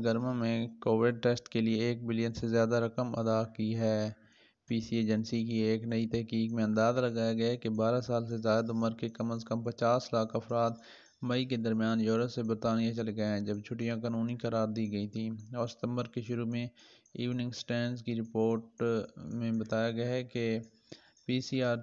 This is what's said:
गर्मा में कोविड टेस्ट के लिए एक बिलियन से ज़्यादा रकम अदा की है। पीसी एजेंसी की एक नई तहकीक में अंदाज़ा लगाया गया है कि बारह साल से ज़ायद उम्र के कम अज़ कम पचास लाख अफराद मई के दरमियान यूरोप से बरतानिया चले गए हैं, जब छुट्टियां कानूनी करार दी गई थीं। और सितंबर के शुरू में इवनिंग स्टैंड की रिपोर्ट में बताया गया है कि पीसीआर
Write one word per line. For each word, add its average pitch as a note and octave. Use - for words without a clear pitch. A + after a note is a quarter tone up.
गर्मा A#2
में A#2
कोविड A#2
टेस्ट A#2+
के A2+
लिए A2+
एक A#2
बिलियन A2+
से A2+
ज़्यादा A2+
रकम A#2
अदा A2+
की A2
है। A2
पीसी A2+
एजेंसी A2
की A2+
एक A2
नई A2+
तहकीक A2+
में A#2
अंदाज़ा A2
लगाया A2+
गया A2+
है B2
कि A#2+
बारह A2+
साल A#2+
से A#2
ज़ायद A2+
उम्र A2+
के A#2+
कम A#2
अज़ A2+
कम A2+
पचास A#2+
लाख A2+
अफराद A#2
मई B2+
के B2+
दरमियान A2+
यूरोप A2+
से A#2+
बरतानिया A2+
चले A2+
गए G#2+
हैं, G#2
जब G#2
छुट्टियां A#2
कानूनी A#2
करार A2+
दी A2
गई G#2
थीं। A2+
और A#2
सितंबर A#2+
के B2
शुरू A#2
में A#2+
इवनिंग B2
स्टैंड A#2+
की A#2
रिपोर्ट A2+
में A2+
बताया A2
गया A#2
है B2+
कि A#2+
पीसीआर B2+